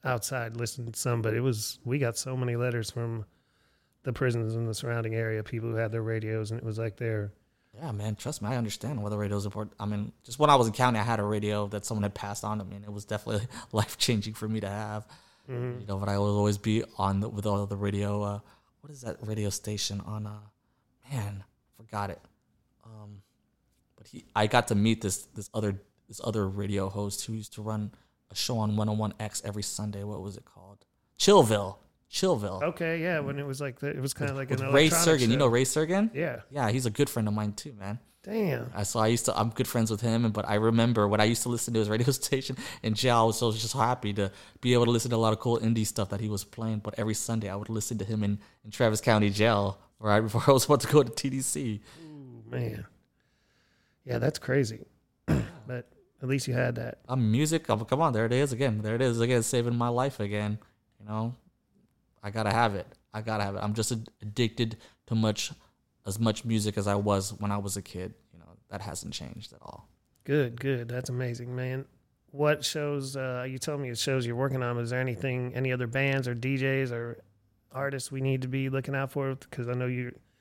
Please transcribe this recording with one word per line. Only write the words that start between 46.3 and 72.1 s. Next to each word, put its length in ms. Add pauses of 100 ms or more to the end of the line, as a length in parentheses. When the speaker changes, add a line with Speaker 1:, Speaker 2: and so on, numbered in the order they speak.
Speaker 2:
playing. 360
But 200
every 160
Sunday 340
I 60
would 140
listen 280
to 80
him 180
in, 160 (240)
in 80
Travis 300
County 300
Jail, 480 (200)
right 200
<laughs> 80
before 200
I 40
was 140
about 160
to 60
go 160
to 80
T 200
D 100
C. 400 (240)
Speaker 1:
Ooh, 440
man. 360 (1200)
Yeah, 140
that's 200
crazy. 460 (420)
<clears throat> 0 (400)
But 220 (320)
at 80
least 180
you 60
had 220
that. 240 (100)
Speaker 2:
Um, 220
music, 400
oh, 140
come 140
on, 140
there 140
it 60
is 200
again. 300
There 100
it 80
is 180
again, 220
saving 340
my 140
life 300
again. 400 (400)
You 80
know, 260 (880)
I 80
gotta 220
have 240
it. 100 (300)
I 60
gotta 220
have 120
it. 80
I'm 100
just 180
ad-, 160 (140)
addicted 560 (300)
to 80
much, 360 (540)
as 140
much 260
music 320
as 100
I 60
was 400
when 180
I 60
was 200
a 40
kid. 320 (180)
You 100
know, 40 (240)
that 120
hasn't 340
changed 380
at 100
all. 260 (340)
Speaker 1:
Good, 380
good. 260
That's 220
amazing, 460
man. 300 (440)